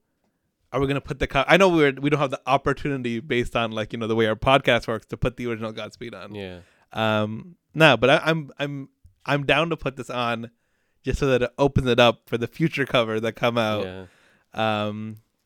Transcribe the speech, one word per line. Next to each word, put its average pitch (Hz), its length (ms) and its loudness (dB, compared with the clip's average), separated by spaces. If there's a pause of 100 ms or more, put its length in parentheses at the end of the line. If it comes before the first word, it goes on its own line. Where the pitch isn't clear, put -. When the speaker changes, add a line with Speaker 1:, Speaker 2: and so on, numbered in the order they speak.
(720)
Speaker 1:
are 131 100 -2
we 139 60 0
gonna 139 140 -2
put - 180 -10
the 143 80 -2
co-, 135 200 0
I 156 100 6
know 185 140 6
we're, 151 220 4
we 139 180 -4
don't 147 100 2
have 139 100 0
the 135 160 -8
opportunity 131 720 -2
based 120 360 -2
on, 117 160 -2
like, 110 220 -6
you 120 40 -8
know, 113 80 -6
the 113 100 -2
way 113 100 4
our 110 100 0
podcast 135 520 2
works 113 180 -6
to - 100 -12
put 120 220 -4
the 123 80 -8
original 110 260 -8
Godspeed 110 420 -14
on. 101 200 -16
Speaker 2:
Yeah. 92 240 -12 (340)
Speaker 1:
Um, 110 640 -2 (160)
no, 147 240 6
but 123 140 4
I, 160 140 4
I'm, 156 340 -2
I'm, 143 320 -8 (340)
I'm 143 220 -2
down 151 240 2
to 156 80 -4
put 135 180 -6
this 156 140 -10
on 117 400 -4 (520)
just 127 160 -2
so 147 100 0
that 127 140 4
it 123 160 -2
opens 139 300 2
it 117 100 4
up 117 280 6
for 123 100 -4
the 117 100 -4
future 156 380 -2
covers 110 380 0
that 113 100 -2
come 120 240 -2
out. 107 300 0
Speaker 2:
Yeah. 92 200 -12 (460)
Speaker 1:
Um, 107 640 -4 (300)